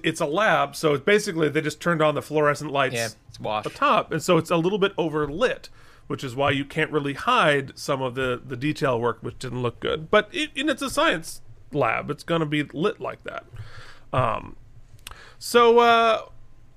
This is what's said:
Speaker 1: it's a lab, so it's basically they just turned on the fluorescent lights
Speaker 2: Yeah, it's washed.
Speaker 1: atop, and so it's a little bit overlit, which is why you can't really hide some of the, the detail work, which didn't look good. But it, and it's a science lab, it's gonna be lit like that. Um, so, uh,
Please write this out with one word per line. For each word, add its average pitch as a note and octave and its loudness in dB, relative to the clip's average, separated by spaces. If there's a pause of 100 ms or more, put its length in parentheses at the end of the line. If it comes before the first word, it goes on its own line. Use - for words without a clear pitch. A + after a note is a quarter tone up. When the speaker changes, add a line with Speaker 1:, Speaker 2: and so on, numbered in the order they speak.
Speaker 1:
it's D#3+ -2
a E3+ 0
lab, D3+ 2
so D3+ 2
it's C#3+ 0
basically G3+ 2
they D3 0
just D3+ -6
turned E3 0
on D3+ 4
the C#3 -4
fluorescent D3 0
lights C3+ 0
Speaker 2:
Yeah, A#2 -2 (180)
it's - -20
washed. G#2+ -4
Speaker 1:
atop, B3 0
and D#3+ -2
so F3 4
it's D#3+ 0
a F3 4
little F#3 0
bit F#3+ 0
overlit, D#3 -2 (360)
which C#3 -8
is A#2+ -10
why C#3 2
you C#3 -2
can't D3+ -2
really C#3+ -2
hide D3+ 2
some C#3 -4
of B2+ -4
the, B2+ -2
the C3 -8
detail C3+ 0
work, A#2 0
which A2+ -10
didn't B2+ -6
look A#2+ -4
good. D#3+ -4
But G#3 4
it, D4+ -4
and C#4 -2
it's C#4 -2
a C4+ -4
science C4+ -2 (320)
lab, B2 0
it's C#3+ -10
gonna E3 -2
be D3+ -2
lit D3 -4
like B2 -10
that. - -12 (680)
Um, B2 -2 (840)
so, A#3 6
uh, A#3 6 (500)